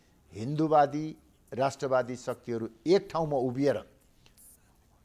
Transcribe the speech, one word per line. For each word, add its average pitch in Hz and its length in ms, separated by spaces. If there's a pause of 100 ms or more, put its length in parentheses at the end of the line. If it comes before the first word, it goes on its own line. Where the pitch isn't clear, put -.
(340)
हिन्दूवादी, 147 840 (380)
राष्ट्रवादी 127 640
शक्तिहरू 117 540 (180)
एक 190 240
ठाउँमा 156 260
उभिएर 127 520 (1160)